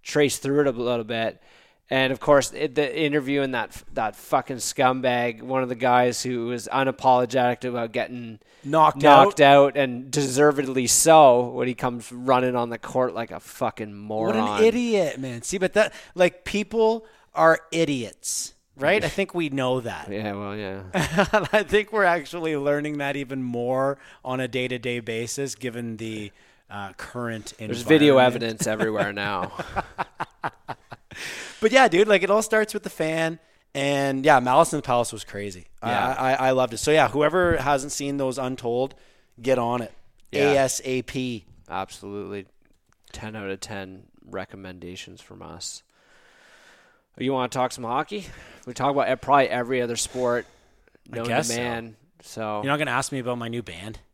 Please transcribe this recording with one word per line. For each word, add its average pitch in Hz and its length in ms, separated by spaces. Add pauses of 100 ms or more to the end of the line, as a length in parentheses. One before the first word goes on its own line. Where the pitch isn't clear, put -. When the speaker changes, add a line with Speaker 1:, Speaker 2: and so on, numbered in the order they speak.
Speaker 1:
trace 147 380
through 139 220
it 143 60
a 131 40
little 120 320
bit. 113 360 (520)
And, 131 220
of 127 60
course, 143 340
it, 143 220
the 143 240
interview 143 420
in 135 100
that, 117 320 (100)
that 110 220
fucking 131 420
scumbag, 123 840
one 131 220
of 123 60
the 127 60
guys 123 480
who 123 240
was 120 240
unapologetic 127 960
about 120 240
getting 117 480 (240)
Speaker 2:
Knocked 151 380
Speaker 1:
knocked 143 400
Speaker 2:
out. 139 340
Speaker 1:
out, - 20
and 131 340
deservedly 135 760
so, 131 640
when 123 180
he 127 60
comes 120 380
running 127 440
on 120 140
the 117 80
court 127 380
like 113 160
a 80 80
fucking 107 680
Speaker 2:
What 110 280
Speaker 1:
moron. 208 240
Speaker 2:
an 214 60
idiot, 220 540
man. 123 220
See, - 160
but 185 160
that, 208 200 (220)
like, 180 300
people 220 600 (300)
are 160 240 (120)
idiots, 143 840 (240)
right? 175 260
I 156 60
think 196 240
we 165 160
know 131 320
that. 95 300
Speaker 1:
Yeah, 104 220
well, 101 220
yeah. 98 280 (100)
Speaker 2:
<laughs> - 0 (580)
I 208 120
think 196 280
we're 214 120
actually 165 520
learning 147 440
that 139 160
even 135 280
more 127 540 (260)
on 127 160
a 127 80
day-to-day 123 520
basis, 117 560
given 117 420
the, 107 340 (380)
uh, 98 280
current 117 600
Speaker 1:
There's 113 240
video 147 380
Speaker 2:
environment. 117 240
Speaker 1:
evidence 113 240
everywhere 107 440
now. 101 460
Speaker 2:
<laughs> - 920 (1120)
But 220 120
yeah, 262 160
dude, 185 180
like, 190 160
it 190 60
all 214 120
starts 214 320
with 208 100
the 185 60
fan. 160 500 (360)
And 139 500
yeah, 147 140
Malice 131 340
in 151 40
the 143 60
Palace 120 280
was 107 120
crazy. 98 420 (160)
I, 113 100
Speaker 1:
Yeah. 123 260
Speaker 2:
I, 131 160
I 131 180
loved 127 220
it. 110 40
So - 140
yeah, 147 180
whoever 160 480
hasn't 139 340
seen 143 260
those 131 200
Untold, 127 580 (460)
get 127 180
on 120 220
it. 107 120 (380)
Speaker 1:
Yeah. 143 220
Speaker 2:
A 139 40
S 135 280
A 127 180
P. 123 420 (240)
Speaker 1:
Absolutely. 98 760 (680)
Ten 110 240
out 101 140
of 95 100
ten 95 440 (220)
recommendations 92 960
from 98 200
us. - 420 (1300)
You 135 160
wanna 127 160
talk 127 240
some 127 100
hockey? 156 420 (400)
We 123 80
talk 135 180
about 131 200
e-, 131 60
probably 135 320
every 123 320
other 120 160
sport 120 480 (680)
Speaker 2:
I 117 60
Speaker 1:
known 117 100
Speaker 2:
guess 123 220
Speaker 1:
to 117 60
Speaker 2:
so. 120 40
Speaker 1:
man. 117 360 (260)
So. 107 420
Speaker 2:
You're 139 80
not 147 80
gonna 143 120
ask 131 200
me 135 80
about 123 180
my 117 120
new 117 120
band? 95 380 (140)